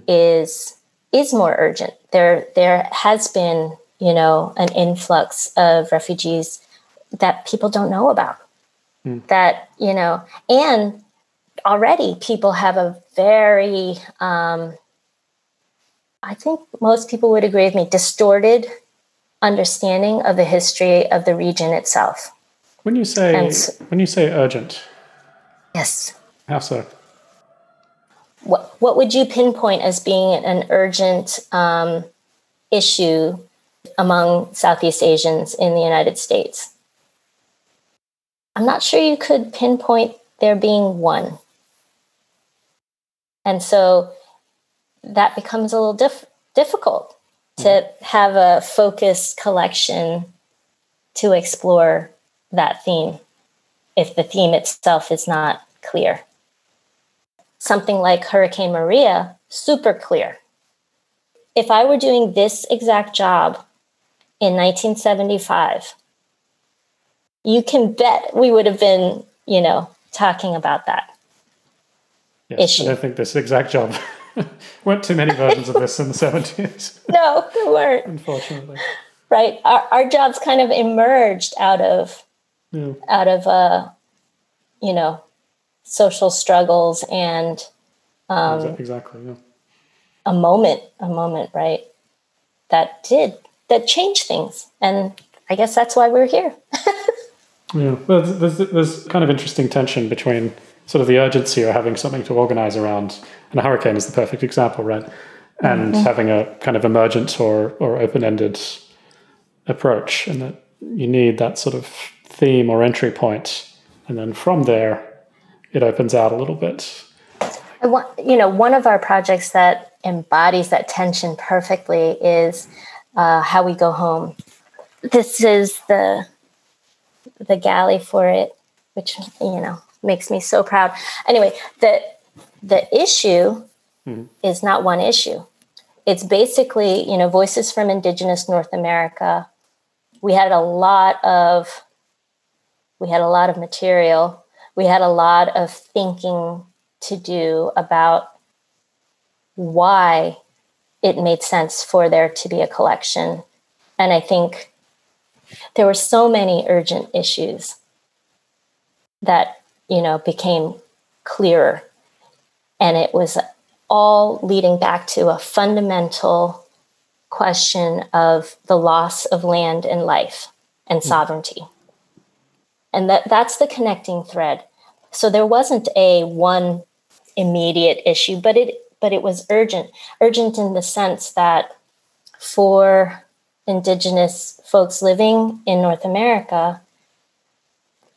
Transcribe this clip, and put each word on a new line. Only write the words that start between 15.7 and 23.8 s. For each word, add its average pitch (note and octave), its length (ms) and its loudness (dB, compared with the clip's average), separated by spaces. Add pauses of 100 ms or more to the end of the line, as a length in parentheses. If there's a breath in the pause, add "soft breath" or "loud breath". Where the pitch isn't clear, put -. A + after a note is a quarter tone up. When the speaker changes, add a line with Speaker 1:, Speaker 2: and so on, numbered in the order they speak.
Speaker 1:
I G3 120 -14
think D#4 260 -6 (200)
most A3+ 300 2
people A#3 220 0
would G#3+ 120 2
agree G3 200 2
with F#3+ 100 0
me, F3+ 140 0
distorted G#3 800 2 (760)
understanding G3+ 800 0
of F3+ 140 0
the F3+ 80 4
history F3 680 2
of F3+ 140 0
the F3 100 2
region F3 360 -2
itself. - 600 -2 (500)
Speaker 2:
When A3+ 140 -2
you A#3+ 80 0
say, F#3 320 0
Speaker 1:
And F3 120 0
s- - 280 -4 (120)